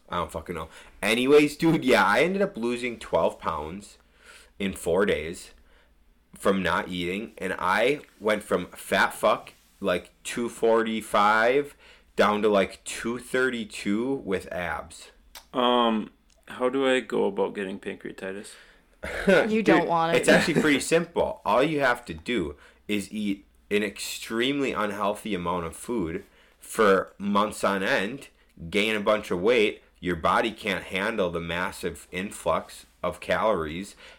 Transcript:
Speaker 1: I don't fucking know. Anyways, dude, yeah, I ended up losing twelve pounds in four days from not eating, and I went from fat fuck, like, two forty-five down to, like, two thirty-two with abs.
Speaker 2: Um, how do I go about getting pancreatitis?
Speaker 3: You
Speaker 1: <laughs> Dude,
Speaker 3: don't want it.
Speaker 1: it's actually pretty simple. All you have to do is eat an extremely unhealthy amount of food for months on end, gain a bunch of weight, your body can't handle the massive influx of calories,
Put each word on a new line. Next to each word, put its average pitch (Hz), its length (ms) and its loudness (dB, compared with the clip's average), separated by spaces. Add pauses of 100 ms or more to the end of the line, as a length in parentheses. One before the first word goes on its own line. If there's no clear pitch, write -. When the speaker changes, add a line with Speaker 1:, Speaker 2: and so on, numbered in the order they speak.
Speaker 1:
I - 80 -6
don't 80 160 -4
fucking 82 220 -10
know. 80 140 -10 (340)
Anyways, 135 540 4
dude, 160 280 2
yeah, 113 200 6
I 107 180 4
ended 190 200 0
up - 140 -2
losing 120 420 -4
twelve 90 400 0
pounds 80 600 -8 (600)
in 95 160 -2
four 92 320 2
days 80 440 -4 (840)
from 95 260 0
not 87 260 0
eating, 90 500 -4
and 92 200 -4
I 113 420 2 (180)
went 104 240 0
from 90 260 -2
fat 107 460 -2
fuck, - 380 0 (260)
like, 90 320 -4 (140)
two 120 240 -6
forty-five 113 1300 2 (420)
down 104 260 4
to, 110 60 4
like, 98 360 2
two - 340 -6
thirty-two 120 960 -2 (100)
with 92 280 -4
abs. 82 580 -8 (420)
Speaker 2:
Um, 120 580 2 (380)
how 127 200 -2
do 135 200 0
I 131 120 4
go 107 260 0
about 98 280 -2
getting 98 240 -8
pancreatitis? 95 720 -12 (800)
Speaker 3:
You 185 200 6
Speaker 1:
<laughs> - 20 -
Dude, 220 160 0
Speaker 3:
don't 160 240 4
want 165 260 2
it. 165 40 2
Speaker 1:
it's 160 100 2
actually 156 320 4
pretty 147 200 2
simple. 107 640 -2
All 110 180 4
you 151 180 0
have 123 260 0
to 85 80 -10
do 80 420 -4 (320)
is 104 240 -4
eat 104 340 -4 (240)
an 104 120 2
extremely 120 880 -4
unhealthy 104 640 -2
amount 87 320 -2
of 78 100 -10
food 95 480 -4 (340)
for 98 600 2
months 101 460 0
on 98 180 0
end, 117 460 -2 (400)
gain 104 260 0
a 104 60 -2
bunch 107 300 0
of 92 100 -2
weight, 113 420 2 (160)
your 87 180 -2
body 101 360 2
can't 95 320 -4
handle 98 460 -2
the 85 100 -6
massive 85 720 -6
influx - 720 -4 (180)
of 90 180 -4
calories, 90 760 -2 (220)